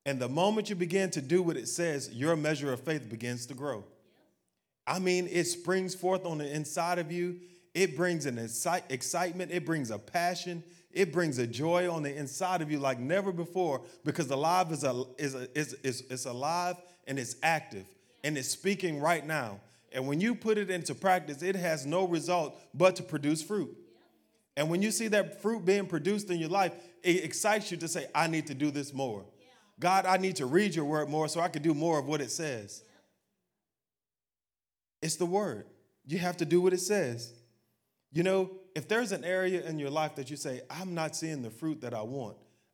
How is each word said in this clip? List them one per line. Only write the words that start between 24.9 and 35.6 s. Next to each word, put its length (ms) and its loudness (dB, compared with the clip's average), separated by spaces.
see 160 0
that 340 2
fruit 220 0
being 220 4
produced 440 0
in 80 0
your 100 -2
life, 240 2
it 220 4
excites 480 0
you 60 -4
to 100 -4
say, 260 -4
"I 140 4
need 180 0
to 80 -6
do 160 0
this 240 -4
more." 300 -4
"God, 280 4
I 100 6
need 200 2
to 100 -2
read 280 4
your 100 0
word 240 0
more 200 0
so 120 -2
I 80 2
can 140 -4
do 120 4
more 240 2
of 80 -2
what 140 0
it 100 -4
says." 520 -6
It's 140 -2
the 100 0
word. 400 0